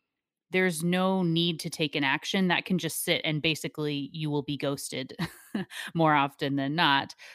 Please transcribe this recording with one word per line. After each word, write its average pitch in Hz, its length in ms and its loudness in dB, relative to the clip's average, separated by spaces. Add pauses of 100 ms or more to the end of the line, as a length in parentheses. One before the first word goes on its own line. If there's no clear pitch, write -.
(500)
there's 185 340 2
no 185 380 2
need 170 380 2
to 165 100 -8
take 156 260 -2
an 143 80 0
action. 180 440 0
That 170 180 0
can 185 100 0
just 156 280 -4
sit 165 200 0
and 151 160 0
basically 147 720 -4
you 156 160 -4
will 147 140 0
be 143 160 -6
ghosted 139 580 -6 (380)
<laughs> 196 120 -4 (280)
more 160 200 6
often 139 420 0
than 139 180 -2
not. 151 400 2 (200)